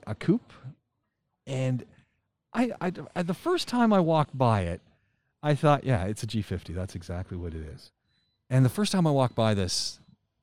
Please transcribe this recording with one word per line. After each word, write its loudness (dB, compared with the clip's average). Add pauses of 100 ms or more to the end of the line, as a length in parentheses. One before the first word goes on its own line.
a -6
coupe. 0 (960)
And -2 (680)
I, 0 (100)
I, -2 (240)
I, -2
the -2
first -2
time 2
I 6
walked 2
by 4
it, -4 (640)
I 2
thought, 2
"Yeah, 0
it's -6
a -8
G -2
fifty. -8
That's -8
exactly -10
what -8
it -10 (120)
is." -20 (580)
And 4
the 4
first -2
time 2
I 2
walked 2
by 2
this -2 (440)